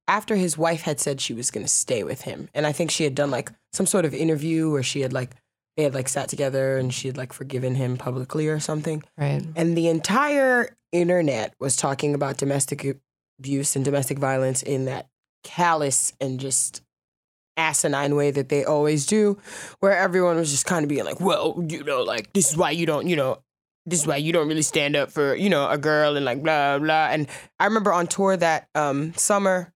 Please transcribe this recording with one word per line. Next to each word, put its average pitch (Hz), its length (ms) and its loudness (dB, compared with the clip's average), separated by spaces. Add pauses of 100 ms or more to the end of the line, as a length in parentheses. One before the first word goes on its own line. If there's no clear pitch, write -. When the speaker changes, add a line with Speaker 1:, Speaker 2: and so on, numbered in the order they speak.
Speaker 1:
after 208 280 0
his 175 220 2
wife 165 240 0
had 147 180 -2
said 139 220 -2
she - 120 -4
was 117 180 -4
gonna - 160 -6
stay - 360 0
with - 180 -6
him. - 340 -10
And 151 100 0
I 151 60 2
think 160 200 -2
she - 120 0
had 139 120 0
done, 143 140 0
like, 123 220 -4 (220)
some 190 120 0
sort 180 200 2
of 139 80 -2
interview 160 580 0
where 143 120 2
she 139 180 -2
had, 127 120 -2
like, 127 220 -6 (420)
they 156 60 2
had, 139 100 2
like, 131 160 -4
sat 135 180 -4
together 135 500 0
and 127 160 -2
she - 140 -6
had, 131 100 -6
like, 131 140 -8
forgiven 131 440 -4
him 127 200 0
publicly 127 520 -4
or 156 120 0
something. 156 440 -4 (140)
Speaker 2:
Right. 143 260 0 (120)
Speaker 1:
And 165 220 2
the 165 100 4
entire 247 880 2 (160)
internet 170 680 2
was 135 160 -2
talking 143 400 0
about 139 220 -2
domestic 139 600 -2 (420)
abuse 139 360 -2
and 135 100 0
domestic 139 320 0
violence 131 460 0
in 131 220 -2
that 131 220 -6 (360)
callous 160 760 0
and 131 200 -4
just - 420 -4 (720)
asinine 143 600 0
way 143 160 2
that 139 180 -2
they 143 140 2
always 151 420 2
do, 208 320 2 (420)
where 196 160 4
everyone 180 420 2
was 165 120 0
just 139 160 -2
kinda 165 220 0
being 139 180 -2
like, 73 140 -6
"Well, 180 500 0
you 156 140 -8
know, 135 180 -2
like, 110 320 -4
this 196 160 2
is 151 80 -2
why 165 140 2
you 170 160 -2
don't, 147 200 0
you 175 80 0
know, 131 280 -2 (420)
this 170 160 -2
is 156 60 -4
why 151 100 0
you 156 140 -2
don't 160 160 2
really 156 140 0
stand 147 340 0
up 143 160 0
for, 139 240 2
you 202 140 0
know, 143 200 2
a 147 80 0
girl," 151 380 2
and, 143 100 0
like, 127 160 -2
blah, 143 380 2
blah. 156 280 2
And 143 200 0 (320)
I 185 60 4
remember 208 260 2
on 175 160 2
tour 190 300 2
that, 165 380 0
um, 151 400 0
summer, 190 600 0